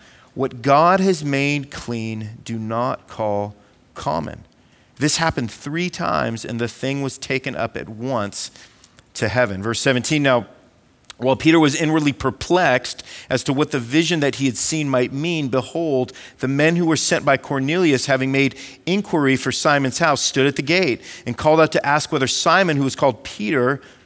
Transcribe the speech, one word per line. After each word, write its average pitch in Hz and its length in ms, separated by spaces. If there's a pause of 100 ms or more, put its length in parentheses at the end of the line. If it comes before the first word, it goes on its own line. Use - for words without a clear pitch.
(360)
"What 127 260
God 156 380
has 190 240
made 143 480
clean, 110 760
do 113 140
not 113 480
call 104 480 (400)
common." 80 500 (540)
This 147 180
happened 156 320
three 170 400
times, 127 560
and 117 160
the 120 60
thing 139 340
was 135 160
taken 131 380
up 113 200
at - 140
once 110 640 (640)
to 113 120
heaven. 101 360
Verse 113 160
seventeen, 139 420
now, 127 240 (720)
while 127 180
Peter 160 240
was 151 160
inwardly 156 380
perplexed 135 880 (260)
as 131 140
to 143 100
what 143 160
the 143 100
vision 156 420
that 139 160
he 135 100
had 117 100
seen 156 320
might 127 240
mean, 151 360
behold, 131 640 (260)
the 135 80
men 151 300
who 175 100
were 156 80
sent - 280
by 139 140
Cornelius, 143 680
having 135 240
made 139 240 (320)
inquiry 165 480
for 127 160
Simon's 139 480
house, 151 200
stood 135 280
at 139 80
the 147 80
gate 156 360 (280)
and 120 100
called 156 220
out 156 140
to 165 120
ask 147 260
whether 135 140
Simon, 170 500
who 139 80
was 131 120
called 135 280
Peter, 143 560 (260)